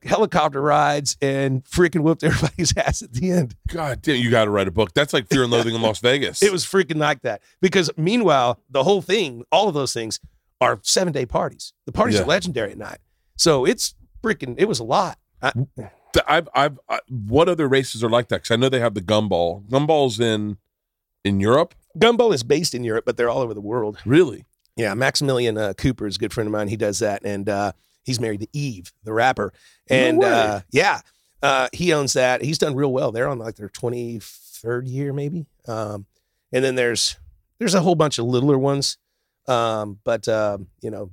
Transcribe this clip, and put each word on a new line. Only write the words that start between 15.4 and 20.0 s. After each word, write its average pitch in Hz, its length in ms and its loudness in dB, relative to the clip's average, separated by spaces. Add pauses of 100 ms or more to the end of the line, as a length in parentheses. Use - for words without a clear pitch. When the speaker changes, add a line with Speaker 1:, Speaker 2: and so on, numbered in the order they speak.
Speaker 1:
I 131 120 0
Speaker 2:
Th-, - 720 -4
I've, 160 260 2
I've, 139 240 2 (120)
I, 113 180 -4
what 127 400 2
other 165 220 2
races 127 340 0
are 113 60 2
like 117 180 2
that? 95 160 -4
'Cause - 80 -4
I 113 60 4
know 127 100 4
they 131 140 0
have 117 120 2
the 101 80 -6
Gumball. 95 680 0
Gumball's 139 500 2